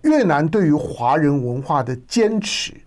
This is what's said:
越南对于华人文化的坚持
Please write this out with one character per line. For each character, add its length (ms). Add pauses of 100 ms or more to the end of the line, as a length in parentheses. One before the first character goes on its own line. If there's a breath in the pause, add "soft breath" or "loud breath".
越 200
南 260
对 200
于 40
华 440
人 280
文 160
化 220
的 140 (100)
坚 340
持 320 (140)